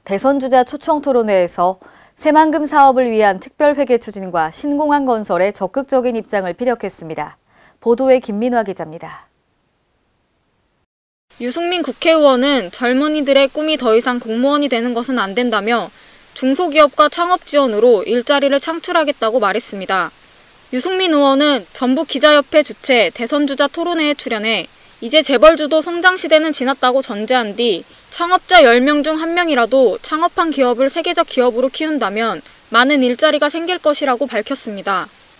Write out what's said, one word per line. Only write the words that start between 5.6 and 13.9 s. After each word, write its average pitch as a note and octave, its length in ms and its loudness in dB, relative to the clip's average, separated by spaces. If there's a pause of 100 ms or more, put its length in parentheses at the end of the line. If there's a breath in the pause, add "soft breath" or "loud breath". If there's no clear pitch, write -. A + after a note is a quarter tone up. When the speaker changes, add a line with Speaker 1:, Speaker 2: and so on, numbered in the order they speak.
Speaker 1:
입장을 F#3+ 360 -4
피력했습니다. F3 840 -6 (420 soft breath)
보도에 B3+ 400 2
김민화 A#3 460 -4
기자입니다. E3 640 -14 (2000)
Speaker 2:
유승민 E4+ 440 -4
국회의원은 C4+ 880 2
젊은이들의 C#4 760 2
꿈이 D#4 280 -2
더 A#3+ 200 0